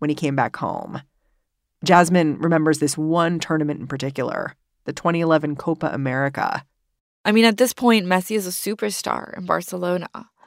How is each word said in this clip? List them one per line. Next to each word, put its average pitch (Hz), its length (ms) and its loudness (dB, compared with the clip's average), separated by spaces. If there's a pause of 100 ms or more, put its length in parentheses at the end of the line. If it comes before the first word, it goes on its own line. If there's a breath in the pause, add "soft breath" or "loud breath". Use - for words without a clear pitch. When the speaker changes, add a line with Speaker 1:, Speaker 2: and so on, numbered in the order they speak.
Speaker 1:
when 151 80 -2
he 151 80 0
came 139 180 -2
back 127 220 0
home. 87 460 -8 (800)
Jasmine 175 560 4
remembers 156 400 2
this 147 180 -2
one 165 400 0
tournament 156 420 -2
in - 60 -10
particular, 135 680 -6 (280)
the - 80 -6
twenty 170 280 0
eleven 151 360 2
Copa 160 360 -2
America. 135 720 -2 (600)
Speaker 2:
I 214 80 2
mean, 226 120 6
at 220 140 4
this 247 140 4
point, 226 340 4
Messi 185 280 0
is 202 120 -2
a 180 40 -8
superstar - 880 -6
in 180 80 -10
Barcelona. 180 640 -2 (380 soft breath)